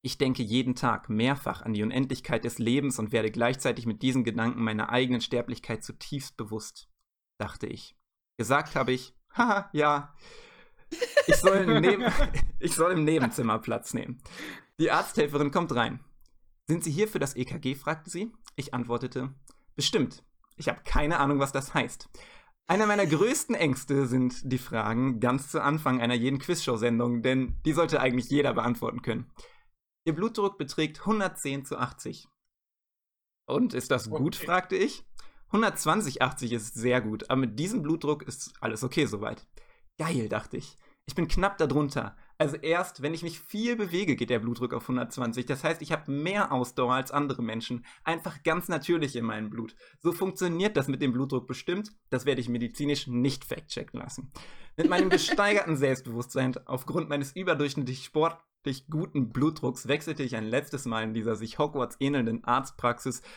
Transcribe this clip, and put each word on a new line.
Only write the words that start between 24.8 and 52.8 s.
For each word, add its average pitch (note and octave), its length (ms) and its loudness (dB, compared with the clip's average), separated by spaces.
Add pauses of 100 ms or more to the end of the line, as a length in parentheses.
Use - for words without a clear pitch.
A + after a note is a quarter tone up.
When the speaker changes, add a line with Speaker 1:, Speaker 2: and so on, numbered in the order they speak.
Speaker 1:
ganz B2 280 2
zu D3 120 -2
Anfang C#3 400 2
einer A#2+ 120 2
jeden C3 260 2
Quizshow-Sendung, A#2+ 840 2
denn C3 440 0
die D#3 80 2
sollte D#3 280 4
eigentlich B2+ 280 2
jeder C#3 240 4
beantworten A#2 480 -2
können. A#2 300 -4 (720)
„Ihr D#3+ 100 2
Blutdruck G3+ 420 0
beträgt D3+ 480 -4
hundertzehn E3+ 600 0
zu - 120 -6
achtzig.“ - 500 -8 (1160)
„Und C#3+ 280 2
ist B2 180 -2
das A2 180 0
gut?“, C3 260 0
Speaker 2:
Okay. - 100 -8
Speaker 1:
fragte F3+ 300 0
ich. G3 300 0 (460)
„Hundertzwanzig F#3+ 720 2
achtzig B2 300 -2
ist A2+ 220 -4
sehr B2 280 2
gut, G#2+ 280 -6
aber C3 120 4
mit A2+ 180 -2
diesem G3 220 -2
Blutdruck D3 420 -2
ist - 360 -12
alles A2 240 -4
okay C3+ 220 2
soweit.“ G#2+ 420 -6 (500)
„Geil“, D#3 300 -2
dachte - 300 -4
ich. - 200 -12 (280)
„Ich - 100 -10
bin E3+ 120 2
knapp G3 300 2
darunter. C3+ 600 2 (200)
Also D3 200 0
erst, E3 440 -2
wenn D3+ 120 -2
ich D#3+ 100 -8
mich - 160 -8
viel A#3 360 -2
bewege, F3+ 400 2
geht A2+ 140 -2
der A#2+ 100 2
Blutdruck A#2+ 340 -2
auf A#2 140 -6
hundertzwanzig. B2 580 -2
Das - 180 -4
heißt, E3 180 0
ich D3 100 -6
hab D3+ 160 -4
mehr E3+ 440 0
Ausdauer B2+ 440 0
als C3 160 -4
andere C#3 320 -2
Menschen. A#2+ 420 -6 (180)
Einfach E3 400 -4
ganz E3 240 0
natürlich D#3 480 0
in A#2 100 -2
meinem G#2+ 240 -4
Blut. A2+ 260 -8 (240)
So E3+ 120 2
funktioniert F#3 640 0
das C3+ 120 2
mit C3+ 140 -2
dem C3 120 2
Blutdruck C3+ 340 -2
bestimmt. F3+ 440 -4 (180)
Das B2+ 160 -2
werde C3 160 2
ich A#2 80 -4
medizinisch C3+ 580 -2